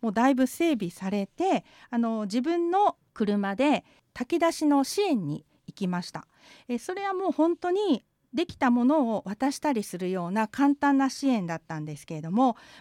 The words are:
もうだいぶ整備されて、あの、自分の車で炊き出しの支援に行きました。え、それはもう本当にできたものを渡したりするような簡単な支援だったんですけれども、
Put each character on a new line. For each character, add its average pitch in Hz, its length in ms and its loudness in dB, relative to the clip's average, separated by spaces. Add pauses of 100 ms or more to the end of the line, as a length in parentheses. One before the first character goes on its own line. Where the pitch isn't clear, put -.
も 226 100 -2
う - 20 0
だ 226 160 4
い 277 60 4
ぶ 254 120 2
整 330 280 0
備 196 160 -4
さ 190 200 -8
れ 196 160 -2
て、 349 380 0 (260)
あ 240 80 -4
の、 226 240 -2
自 214 180 -2
分 339 300 0
の 381 260 2 (180)
車 202 420 -2
で 269 280 2 (280)
炊 330 260 -4
き - 20 -2
出 330 120 4
し 311 140 -2
の 285 180 4
支 - 160 -4
援 277 260 0
に 147 180 -6 (220)
行 - 80 -16
き 190 140 -4
ま 180 140 -2
し - 100 -14
た。 - 160 -12 (400)
え、 240 100 -4
そ 370 160 -8
れ 392 100 -6
は 392 100 -2
も 370 160 -2
う - 20 2
本 330 240 2
当 359 160 -2
に 370 320 0 (280)
で 320 140 -2
き - 100 -14
た 262 140 2
も 240 140 2
の 254 320 2
を - 100 -4
渡 233 240 -2
し - 80 -6
た 294 140 -2
り 214 100 -2
す - 160 -10
る 180 140 -4
よ 175 160 -4
う - 20 -6
な 214 160 0
簡 285 300 2
単 277 220 2
な 269 120 2
支 - 160 -4
援 226 200 0
だ 165 100 -4
っ 160 100 -12
た 160 140 -8
ん 151 40 -8
で 151 120 -10
す - 100 -18
け 160 100 -8
れ 151 40 -8
ど 160 100 -8
も、 233 260 2 (240)